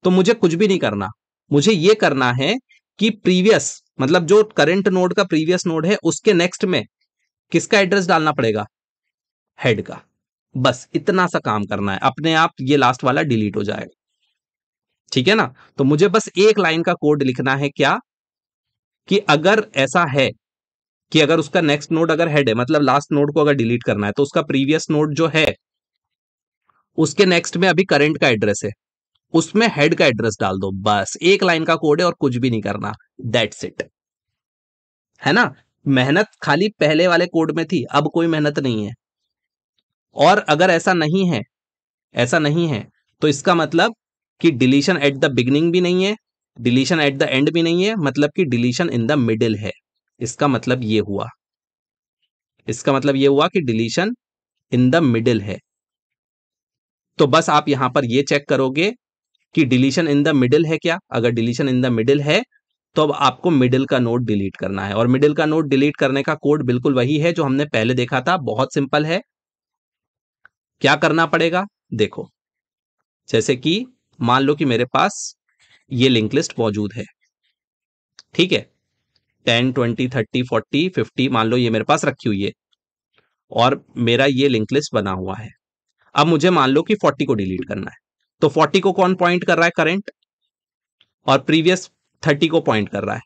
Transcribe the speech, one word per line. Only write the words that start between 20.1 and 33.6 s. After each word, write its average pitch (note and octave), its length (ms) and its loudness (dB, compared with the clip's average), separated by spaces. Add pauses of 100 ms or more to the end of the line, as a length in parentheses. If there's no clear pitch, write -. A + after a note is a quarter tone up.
कि - 80 4
अगर D#3 180 2
उसका D#3+ 220 -2
नेक्स्ट D3 320 0
नोड D#3+ 180 0
अगर E3 180 0
हेड D3 200 2
है, A2 60 2
मतलब C3+ 280 0
लास्ट C#3 300 0
नोड D3 220 0
को D#3+ 60 2
अगर D3 140 2
डिलीट A#2+ 280 0
करना G#2 240 -2
है G#2 60 -4
तो C#3+ 100 -2
उसका D#3 220 -2
प्रीवियस C#3+ 460 -2
नोड D3+ 240 0
जो D#3+ 140 0
है D#3 180 0 (1500)
उसके D#3+ 280 2
नेक्स्ट E3+ 300 0
में F#3 120 2
अभी F3+ 180 2
करंट D3+ 340 2
का D#3 80 2
एड्रेस G#2 360 0
है, G#2 60 -4 (640)
उसमें G#3+ 360 2
हेड D#3 240 2
का E3 120 2
एड्रेस A2+ 340 0
डाल G2 180 -2
दो। G2 120 -4 (120)
बस G#2 420 0
एक F#3+ 200 4
लाइन E3 200 0
का E3 120 0
कोड D#3 240 2
है F3+ 60 2
और E3+ 140 0
कुछ C3 160 0
भी B2 140 0
नहीं A2+ 120 -2
करना, G#2 300 -6 (340)
that's A2 380 -2